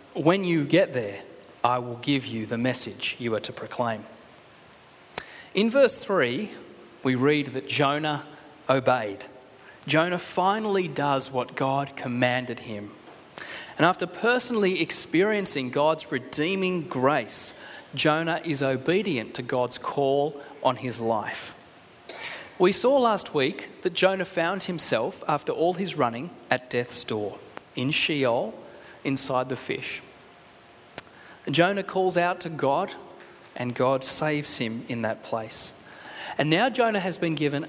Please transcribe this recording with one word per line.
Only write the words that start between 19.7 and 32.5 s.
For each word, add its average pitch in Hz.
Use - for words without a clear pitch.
call 143
on 127
his 117
life. 113
We 185
saw 262
last 226
week -
that 175
Jonah 185
found 180
himself, 147
after 151
all 160
his 170
running, 127
at 127
death's 120
door, 104
in 123
Sheol, 139
inside 131
the 127
fish. -
Jonah 180
calls 185
out 175
to 165